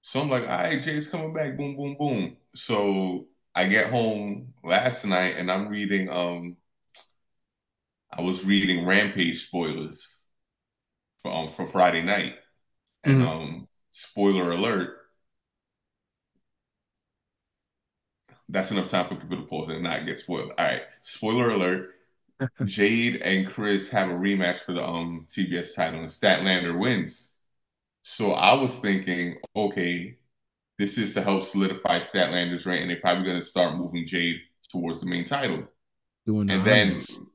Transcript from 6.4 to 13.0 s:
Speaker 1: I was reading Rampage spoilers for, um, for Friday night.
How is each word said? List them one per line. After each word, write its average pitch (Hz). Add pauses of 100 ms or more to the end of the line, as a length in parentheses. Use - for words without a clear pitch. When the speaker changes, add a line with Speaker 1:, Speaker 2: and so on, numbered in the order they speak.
Speaker 1:
I -
was 92
reading 95
Rampage 95
spoilers 78 (1000)
for, 71
um, 78
for 82
Friday 87
night. 95 (680)